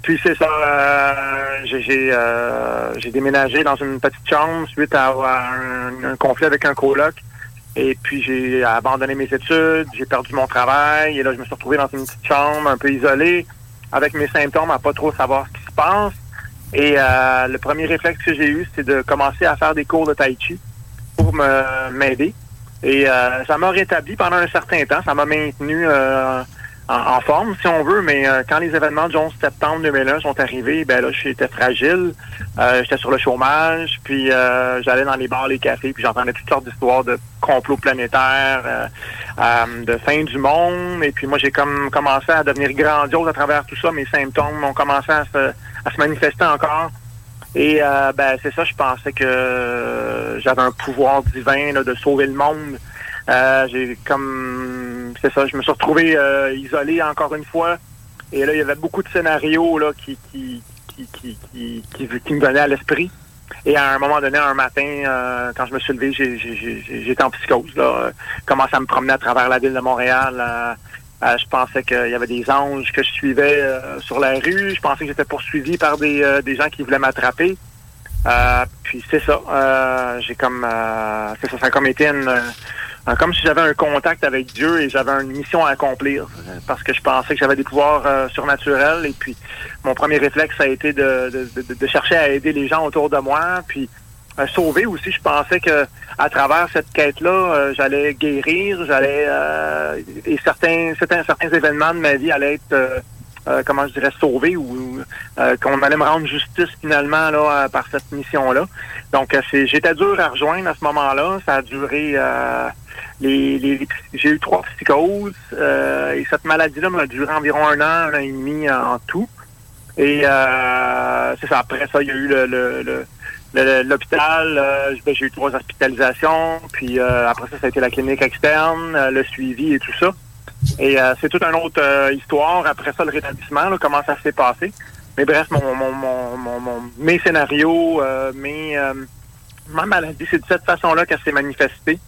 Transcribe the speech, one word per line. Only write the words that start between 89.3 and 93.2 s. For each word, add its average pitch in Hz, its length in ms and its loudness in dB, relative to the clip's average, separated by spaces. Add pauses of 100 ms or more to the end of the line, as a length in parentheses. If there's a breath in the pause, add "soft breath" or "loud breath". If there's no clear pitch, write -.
mon 131 100 0
premier 147 240 2
réflexe, 147 380 0
ça 151 80 2
a 139 40 2
été 135 240 -2
de, 131 400 0
de, 127 300 -8
de, 123 120 -10
de 131 120 -2
chercher 156 300 2
à 151 120 4
aider 139 240 0
les 143 160 -2
gens 156 160 0
autour 147 260 0
de 143 80 2
moi. 160 480 0